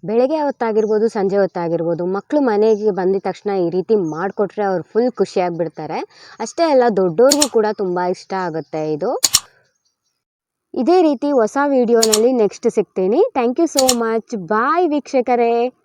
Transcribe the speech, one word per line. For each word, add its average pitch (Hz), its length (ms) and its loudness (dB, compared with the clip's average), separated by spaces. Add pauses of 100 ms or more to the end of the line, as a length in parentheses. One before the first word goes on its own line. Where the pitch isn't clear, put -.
ಬೆಳಗ್ಗೆ 254 380 0
ಹೊತ್ತಾಗಿರ್ಬೋದು, 220 640 0
ಸಂಜೆ 202 300 0
ಹೊತ್ತಾಗಿರ್ಬೋದು, 170 680 -2
ಮಕ್ಳು 196 360 -2
ಮನೆಗೆ 214 500 2
ಬಂದಿದ 190 320 0
ತಕ್ಷಣ 202 280 -6 (140)
ಈ 170 40 0
ರೀತಿ 185 260 0
ಮಾಡ್ಕೊಟ್ರೆ 190 680 -4
ಅವ್ರು 185 200 -2
ಫುಲ್ 240 280 -2
ಖುಷಿಯಾಗ್ಬಿಡ್ತಾರೆ. 175 880 -4 (400)
ಅಷ್ಟೇ 226 320 -4
ಅಲ್ಲ, 254 120 4 (140)
ದೊಡ್ಡೋರ್ಗೂ 233 520 2
ಕೂಡ 220 160 2 (120)
ತುಂಬ 180 220 -4
ಇಷ್ಟ 180 340 -6
ಆಗುತ್ತೆ 160 600 -6
ಇದು. 208 260 -4 (1500)
ಇದೇ 339 280 4
ರೀತಿ 285 300 2
ಹೊಸ 240 260 2 (100)
ವಿಡಿಯೋನಲ್ಲಿ 233 680 4
ನೆಕ್ಸ್ಟ್ 226 360 0
ಸಿಗ್ತೀನಿ. 208 540 0 (140)
Thank 254 220 -2
you 339 180 2
so 262 80 2 (180)
much. 226 320 -4
ಬಾಯ್ 240 540 0
ವೀಕ್ಷಕರೇ. 247 800 0 (160)